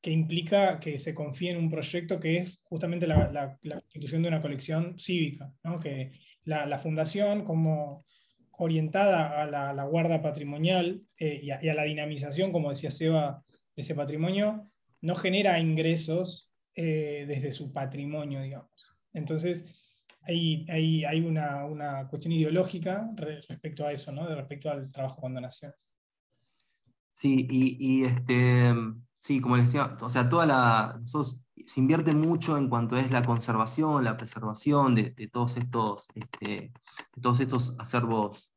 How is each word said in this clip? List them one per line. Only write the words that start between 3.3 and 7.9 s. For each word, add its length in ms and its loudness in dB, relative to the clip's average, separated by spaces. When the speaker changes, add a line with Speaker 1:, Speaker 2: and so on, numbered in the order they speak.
Speaker 1:
la, 300 -6
la 200 -10
constitución 400 -6
de 60 2
una 140 0
colección 580 -4
cívica, 520 -4
¿no? 160 -6
Que 320 -8
la, 220 -2
la 140 -4
fundación, 680 0
como 600 -2